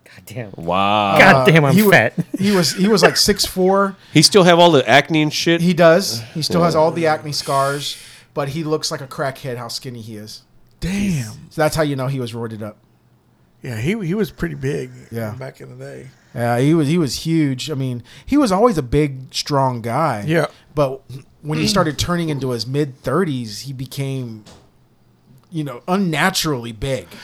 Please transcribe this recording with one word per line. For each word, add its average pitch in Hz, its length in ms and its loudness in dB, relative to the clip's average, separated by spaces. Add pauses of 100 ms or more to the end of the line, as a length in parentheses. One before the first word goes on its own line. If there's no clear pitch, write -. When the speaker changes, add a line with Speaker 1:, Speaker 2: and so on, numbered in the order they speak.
Speaker 1:
God - 200 -20
damn. 113 320 -12
Speaker 2:
Wow. 98 640 0
Speaker 1:
God - 280 6
damn, 156 180 6
I'm 139 100 4
Speaker 3:
he 196 80 6
wa-, 208 80 6
Speaker 1:
fat. 120 240 6 (240)
Speaker 3:
he 196 120 0
was, 185 220 2
he 190 160 0
was, 208 140 4
like, 160 160 4
six - 280 2
four. 190 580 0
Speaker 2:
<laughs> - 100 -20
He 156 80 6
still 196 220 6
have 170 140 6
all 175 140 8
the 135 160 4
acne 143 340 4
and 151 100 0
shit? 170 280 0
Speaker 3:
He 175 140 2
does. 165 460 4 (140)
He 160 80 -6
still 170 220 0
has 160 100 0
Speaker 2:
Yeah. 156 60 2
Speaker 3:
all 160 100 4
the 165 160 -2
acne 156 260 -2
scars, 139 640 -2 (380)
but 143 140 -4
he 151 160 -6
looks 156 260 -2
like 143 120 -8
a 135 40 -14
crackhead 131 520 -8
how 117 100 -12
skinny 120 320 -12
he 110 160 -14
is. 107 260 -18 (380)
Speaker 4:
Damn. 175 520 -4 (180)
Speaker 3:
So - 120 -8
that's 151 140 0
how 160 60 0
you 143 140 -2
know 131 100 -4
he 139 120 -4
was 117 140 -6
roided 113 300 -10
up. 107 160 -14 (840)
Speaker 4:
Yeah, 120 160 -8
he, 127 120 -2 (160)
he 160 80 -2
was 214 160 -2
pretty 165 240 -8
big 139 360 -6 (200)
Speaker 3:
Yeah. 113 240 -8
Speaker 4:
back 131 260 -14
in 135 80 -18
the 127 160 -18
day. 135 240 -18 (260)
Speaker 3:
Yeah, 120 240 0
he 143 160 4
was, 156 140 2
he 160 80 0
was 151 180 0 (120)
huge. 147 440 -2
I 156 40 -4
mean, 127 280 -6 (220)
he 269 120 0
was 269 160 2
always 202 260 4
a 147 40 0
big, 131 520 -2
strong 131 480 -2
guy. 117 440 -4
Speaker 4:
Yeah. 156 200 2 (280)
Speaker 3:
But 135 280 -2 (400)
when 151 160 -4
he 180 80 0
started 180 320 0
turning 170 320 -2
into 135 200 -4
his 113 160 -4
mid-thirties, 131 960 -4
he 135 100 -12
became, 131 720 -8 (1080)
you 156 140 -6
know, 151 240 -10
unnaturally 160 840 0
big. 123 360 -6 (160)